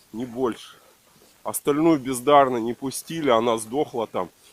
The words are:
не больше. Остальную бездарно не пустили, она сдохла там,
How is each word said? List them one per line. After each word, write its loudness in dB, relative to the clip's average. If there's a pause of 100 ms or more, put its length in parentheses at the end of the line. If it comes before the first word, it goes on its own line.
(120)
не -10
больше. -6 (680)
Остальную 0
бездарно 4
не -4
пустили, -6
она 2
сдохла -6
там, -6 (220)